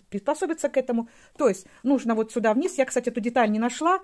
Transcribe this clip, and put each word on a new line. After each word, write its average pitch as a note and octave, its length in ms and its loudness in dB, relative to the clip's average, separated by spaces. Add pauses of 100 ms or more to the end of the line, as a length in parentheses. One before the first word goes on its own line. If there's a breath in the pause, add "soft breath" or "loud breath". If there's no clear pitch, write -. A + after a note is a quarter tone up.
(100)
приспособиться D4 580 -4
к - 80 -4
этому. A#3+ 320 0 (280 loud breath)
То C#4+ 120 2
есть - 180 -2 (160 loud breath)
нужно B3 320 2
вот A3 180 -2
сюда A3+ 220 2
вниз. E4 240 0
Я, C4 60 2
кстати, B3 260 -2
эту A#3 100 -4
деталь A#3 300 2
не G#3+ 80 0
нашла. D#4 460 0